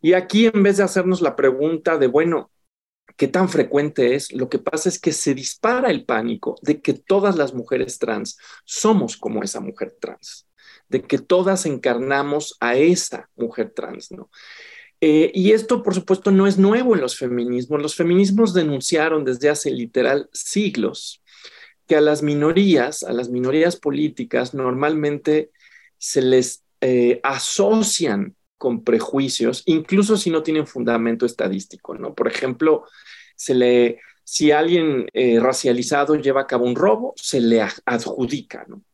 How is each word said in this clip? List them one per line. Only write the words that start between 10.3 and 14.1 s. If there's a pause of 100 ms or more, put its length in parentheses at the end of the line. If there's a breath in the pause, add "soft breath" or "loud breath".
de
que
todas
encarnamos
a
esa
mujer
trans,